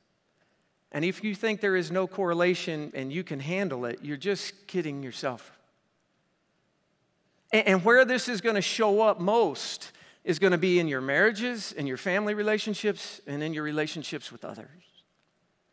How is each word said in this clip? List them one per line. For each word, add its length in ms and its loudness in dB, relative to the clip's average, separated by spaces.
And 120 -2
if 200 -2
you 120 -2
think 260 -2
there 140 2
is 160 0
no 160 0
correlation 880 0
and 160 -6
you 120 -4
can 160 -8
handle 460 -4
it, 180 -6
you're 140 -8
just 500 -6
kidding 360 -4
yourself. 480 -8
A-, 160 4
and 160 6
where 220 8
this 240 0
is 120 -4
gonna 200 2
show 400 2
up 180 4
most 720 0
is 160 0
gonna 180 6
be 220 4
in 80 2
your 140 -2
marriages, 720 0
in 140 -4
your 100 -4
family 360 0
relationships, 920 -2
and 160 -6
in 100 -4
your 100 -4
relationships 680 -6
with 140 -16
others. 240 -14